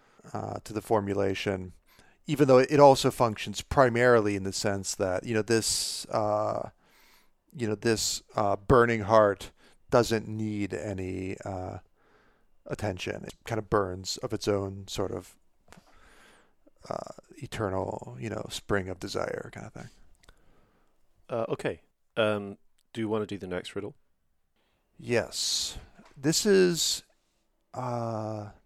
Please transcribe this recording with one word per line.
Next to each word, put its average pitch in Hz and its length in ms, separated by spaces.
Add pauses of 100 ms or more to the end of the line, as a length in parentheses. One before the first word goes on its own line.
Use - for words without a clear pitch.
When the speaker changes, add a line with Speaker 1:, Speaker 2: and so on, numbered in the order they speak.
(320)
Speaker 1:
uh, 104 220 (100)
to - 80
the 104 100
formulation, 98 920 (520)
even 143 220
though 131 100
it 139 220
also 135 300
functions 107 520
primarily 117 760
in 95 60
the 95 100
sense 98 440
that, 95 280
you 117 100
know, 107 80
this, - 640
uh, 107 640 (840)
you 120 140
know, 107 80
this, - 460 (120)
uh, 101 220
burning 117 460
heart 104 500 (380)
doesn't 110 360
need 107 480
any, 92 680
uh, 95 340 (880)
attention. 101 580
It - 100 (100)
kind 113 160
of 104 100
burns 95 460
of 123 160
its 110 160
own 98 400
sort 98 240
of, 92 240 (1500)
uh, - 220 (240)
eternal, 101 800
you 117 120
know, 107 200
spring 95 380
of 92 100
desire - 540
kind 107 140
of - 60
thing. 120 180 (1400)
Speaker 2:
Uh, 117 220
okay. 131 300 (360)
Um, 104 420 (340)
do 117 80
you 107 80
wanna 107 180
do 101 120
the 95 80
next 90 300
riddle? 101 180 (1040)
Speaker 1:
Yes. - 800 (400)
This 147 300
is, 180 560 (720)
uh, 113 760 (160)